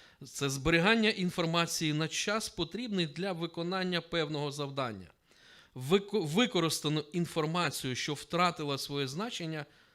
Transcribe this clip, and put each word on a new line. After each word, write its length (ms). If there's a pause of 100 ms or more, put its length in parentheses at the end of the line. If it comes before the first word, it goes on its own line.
(260)
Це 240
зберігання 600
інформації 840
на 140
час, 420
потрібний 580
для 240
виконання 720
певного 500
завдання. 560 (680)
Вико-, 460
використану 800
інформацію, 960
що 180
втратила 640
своє 300
значення, 580 (300)